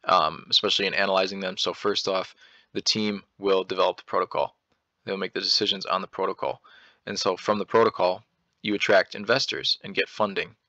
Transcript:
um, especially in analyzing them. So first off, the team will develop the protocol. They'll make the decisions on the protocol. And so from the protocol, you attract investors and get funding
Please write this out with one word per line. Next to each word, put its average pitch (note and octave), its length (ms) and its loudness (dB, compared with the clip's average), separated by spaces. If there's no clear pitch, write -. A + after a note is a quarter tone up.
um, E2 460 2
especially G2 380 0
in F#2 60 -2
analyzing F#2+ 460 2
them. F#2+ 180 -6
So - 160 -2
first - 340 -2
off, F#2 280 -4
the G2+ 80 -6
team G#2 420 -2
will G2 260 2
develop F#2 340 0
the - 60 -20
protocol. - 520 -2
They'll G2 120 -6
make F#2 160 -6
the - 60 -4
decisions G2 460 -2
on F#2+ 160 0
the F#2 60 -10
protocol. - 540 -4
And G2+ 140 -6
so F#2 180 0
from G#2 220 -2
the F#2+ 60 -4
protocol, G#2 580 2
you G#2 120 -2
attract - 420 4
investors - 680 -2
and G2 120 -10
get - 140 -2
funding F#2+ 460 -4